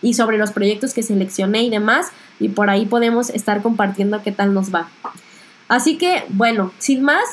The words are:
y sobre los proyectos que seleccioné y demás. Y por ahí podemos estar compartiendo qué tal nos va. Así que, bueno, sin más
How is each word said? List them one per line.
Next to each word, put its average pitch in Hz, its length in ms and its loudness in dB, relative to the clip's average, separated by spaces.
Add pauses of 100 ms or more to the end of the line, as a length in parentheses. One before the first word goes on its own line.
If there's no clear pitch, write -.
y 240 100 2
sobre 226 240 2
los 214 160 0
proyectos 208 400 0
que 233 100 -4
seleccioné 196 600 0
y 240 80 0
demás. 220 380 0 (300)
Y 214 120 -2
por 202 180 2
ahí 202 160 2
podemos 233 460 0
estar 208 320 -2
compartiendo 208 600 -2
qué 208 80 -4
tal 196 220 0
nos 190 220 -2
va. 170 160 -4 (760)
Así 254 280 2
que, 359 320 0
bueno, 202 500 0
sin 269 240 0
más 302 300 2